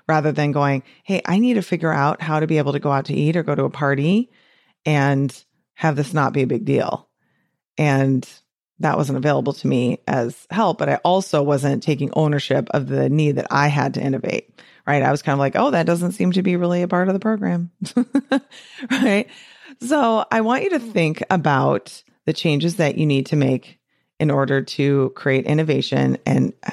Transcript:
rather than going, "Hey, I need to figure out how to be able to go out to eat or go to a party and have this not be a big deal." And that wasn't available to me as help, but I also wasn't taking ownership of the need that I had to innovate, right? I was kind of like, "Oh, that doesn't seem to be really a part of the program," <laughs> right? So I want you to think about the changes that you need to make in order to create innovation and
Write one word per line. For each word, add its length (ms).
rather 240
than 200
going, 300
"Hey, 200
I 140
need 160
to 80
figure 300
out 280
how 200
to 60
be 120
able 140
to 60
go 120
out 160
to 80
eat 220
or 60
go 120
to 100
a 60
party 600
and 480
have 220
this 160
not 200
be 100
a 40
big 180
deal." 440
And 500
that 160
wasn't 220
available 340
to 160
me 380
as 440
help, 280
but 100
I 80
also 460
wasn't 400
taking 320
ownership 560
of 180
the 200
need 280
that 140
I 180
had 260
to 80
innovate, 480
right? 160
I 80
was 120
kind 120
of 40
like, 160
"Oh, 160
that 160
doesn't 260
seem 200
to 100
be 140
really 260
a 60
part 200
of 60
the 60
program," 500
<laughs> 960
right? 380
So 500
I 100
want 240
you 60
to 80
think 520
about 720
the 60
changes 440
that 220
you 80
need 200
to 100
make 420
in 120
order 320
to 520
create 320
innovation 800
and 260